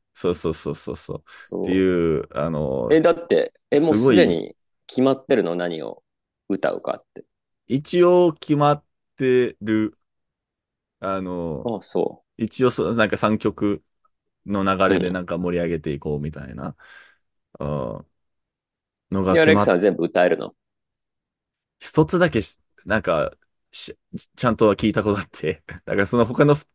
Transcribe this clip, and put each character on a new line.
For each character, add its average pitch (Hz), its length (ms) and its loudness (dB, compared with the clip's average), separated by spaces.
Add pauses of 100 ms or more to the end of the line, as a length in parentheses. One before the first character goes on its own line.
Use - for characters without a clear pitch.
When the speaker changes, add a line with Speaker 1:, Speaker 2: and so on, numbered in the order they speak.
(140)
Speaker 1:
そ - 160 -2
う 87 40 -2
そ 85 160 -4
う 78 40 -4
そ - 160 -8
う 73 40 -6
そ - 180 -10
う - 40 -8
そ - 200 -12
う。 - 100 -14
Speaker 2:
そ - 320 -14
う。 92 40 -6
Speaker 1:
っ - 40 -6
て 92 60 -2
い 87 460 2
う、 - 140 -6
あ 73 160 -4
の、 67 420 -4
Speaker 2:
え、 160 100 6
だ 170 100 4
っ 170 160 -4
て、 - 260 0 (180)
え、 143 100 2
も 156 120 2
う 104 40 2
す 123 180 4
で 160 120 8
に 92 80 0
Speaker 1:
す 80 60 -2
ご 50 80 -8
い - 80 -18 (300)
Speaker 2:
決 - 160 -2
ま 135 100 4
っ 135 140 -6
て 135 100 4
る 104 60 2
の？ 85 120 -2
何 87 280 -6
を 50 200 -14 (460)
歌 - 240 -2
う - 80 -8
か - 220 -6
っ - 20 -20 (100)
て。 - 100 -20 (420)
Speaker 1:
一 147 360 0
応 180 300 6
決 151 240 -2
ま 143 160 4
っ 143 120 -4 (320)
て 127 440 2
る。 107 380 -2 (1040)
あ 95 200 -4
の、 87 420 -8 (160)
Speaker 2:
あ、 87 40 -12
そ - 420 -4 (140)
う。 - 40 -4
Speaker 1:
一 117 220 -2
応 127 60 4
そ-、 107 240 -2
な 110 120 2
ん - 20 -4
か 98 80 -2
三 107 220 0
曲 104 440 -2 (640)
の 101 180 -4
流 95 300 2
れ 92 60 2
で 90 100 -2
な 92 120 -4
ん 87 40 -10
か 87 120 -4
盛 87 200 -2
り 85 40 0
上 85 80 -2
げ 85 100 -4
て 76 120 -6
い 71 60 -6
こ 73 180 -6
う 73 40 -6
み 73 120 -8
た 71 160 -14
い 65 60 -14
な、 71 220 -10 (840)
Speaker 2:
う - 40 -6
ん。 67 320 -6
Speaker 1:
う - 40 -16
ん、 - 60 -20 (1040)
の 98 140 -2
が 98 100 2
決 - 0 -
ま - 0 -
っ- - 0 -
Speaker 2:
で、 165 60 6
ア 160 60 6
レ 120 80 6
ッ - 20 6
ク 104 60 4
ス - 40 2
さ 110 60 2
ん - 20 6
は 87 40 2
全 92 180 2
部 82 80 -2
歌 87 200 2
え 90 40 4
る 82 100 2
の？ - 160 -10 (1300)
Speaker 1:
一 - 240 2
つ 175 140 0
だ 170 120 4
け 113 120 0
し-、 - 160 -12 (280)
な 104 140 0
ん - 20 -18
か、 80 300 0 (380)
し-、 - 260 -10 (400)
ち - 80 -6
ゃ 123 60 4
ん 107 60 -2
と 113 100 4
は 101 100 4
聞 113 120 0
い 104 40 2
た 107 100 -2
こ 104 100 0
と 101 80 -2
あ - 20 -10
っ - 80 -12
て。 - 360 -6
<laughs> - 180 -18
だ - 80 -8
か - 20 -2
ら 101 120 0
そ 117 100 -2
の 117 80 4
他 131 200 0
の 147 100 6
ふ-、 147 100 -4 (100)